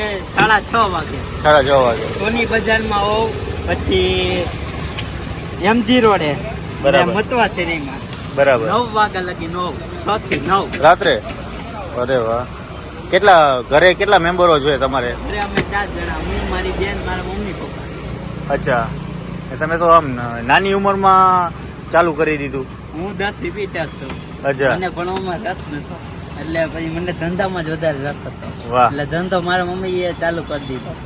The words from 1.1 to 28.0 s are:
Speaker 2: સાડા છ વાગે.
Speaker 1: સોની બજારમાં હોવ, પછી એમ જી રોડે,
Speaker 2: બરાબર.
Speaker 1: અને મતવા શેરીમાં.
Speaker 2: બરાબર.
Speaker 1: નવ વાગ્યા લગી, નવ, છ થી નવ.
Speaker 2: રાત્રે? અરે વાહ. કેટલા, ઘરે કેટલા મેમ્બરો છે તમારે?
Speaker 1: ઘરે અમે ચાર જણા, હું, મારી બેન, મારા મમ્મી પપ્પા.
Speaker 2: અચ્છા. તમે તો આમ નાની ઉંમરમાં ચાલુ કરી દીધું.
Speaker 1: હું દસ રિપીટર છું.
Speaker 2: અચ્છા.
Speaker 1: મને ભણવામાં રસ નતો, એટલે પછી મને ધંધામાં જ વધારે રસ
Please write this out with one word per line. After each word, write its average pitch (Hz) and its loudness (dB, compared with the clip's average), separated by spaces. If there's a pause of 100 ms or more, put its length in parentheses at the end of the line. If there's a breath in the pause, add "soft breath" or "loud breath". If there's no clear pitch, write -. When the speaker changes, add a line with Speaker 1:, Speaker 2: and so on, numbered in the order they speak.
Speaker 2:
સાડા 151 8
છ 131 0
વાગે. 127 4
Speaker 1:
સોની 220 -2
બજારમાં 220 0
હોવ, 214 0 (380)
પછી 185 0 (1200)
એમ 226 4
જી 247 4
રોડે, 185 4 (460)
Speaker 2:
બરાબર. 139 6
Speaker 1:
અને - 0
મતવા 214 2
શેરીમાં. 165 -4 (400)
Speaker 2:
બરાબર. 135 4
Speaker 1:
નવ 220 0
વાગ્યા 208 2
લગી, 175 -6
નવ, 175 -4 (340)
છ 208 0
થી - -2
નવ. 185 2 (120)
Speaker 2:
રાત્રે? 160 6 (760)
અરે 123 0
વાહ. 117 0 (680)
કેટલા, 165 8
ઘરે 165 8
કેટલા 190 4
મેમ્બરો 170 4
છે 139 2
તમારે? 127 0 (120)
Speaker 1:
ઘરે 202 -4
અમે 202 -2 (100)
ચાર 202 -2
જણા, 170 -6
હું, 160 -4
મારી 185 -4
બેન, 196 -4
મારા 180 -4
મમ્મી 190 -6
પપ્પા. - -8
Speaker 2:
અચ્છા. 123 0 (720)
તમે 156 -2
તો 170 2
આમ 156 6 (260)
નાની 180 4
ઉંમરમાં 190 4 (400)
ચાલુ 165 4
કરી 156 0
દીધું. 135 -6 (280)
Speaker 1:
હું 175 -6
દસ 202 -2
રિપીટર 175 -6
છું. - -12
Speaker 2:
અચ્છા. 135 2
Speaker 1:
મને 180 -2
ભણવામાં 180 -4
રસ 170 -6 (180)
નતો, 147 -10 (440)
એટલે 160 -2
પછી 160 -6
મને 170 -4
ધંધામાં 180 -4
જ 151 -8
વધારે 156 -2
રસ 143 -6 (100)